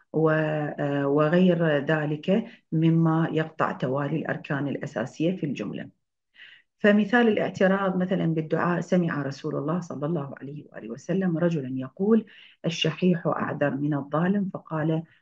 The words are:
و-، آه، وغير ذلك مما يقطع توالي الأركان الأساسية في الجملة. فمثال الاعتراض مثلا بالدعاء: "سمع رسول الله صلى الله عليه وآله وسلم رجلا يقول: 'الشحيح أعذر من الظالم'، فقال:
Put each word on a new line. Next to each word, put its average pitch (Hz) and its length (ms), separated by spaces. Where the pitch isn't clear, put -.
و-، 160 180
آه، 151 760
وغير 165 580
ذلك 156 600
مما 160 600
يقطع 156 400
توالي 143 440
الأركان 143 520
الأساسية 143 680
في - 100
الجملة. - 420
فمثال 214 500
الاعتراض 190 680
مثلا 180 300
بالدعاء: 165 540
"سمع 170 420
رسول 139 340
الله 151 240
صلى 143 260
الله 143 340
عليه 139 320
وآله 110 180
وسلم 170 480
رجلا 160 360
يقول: 196 500
'الشحيح 165 600
أعذر 147 500
من 147 180
الظالم'، 180 600
فقال: 160 480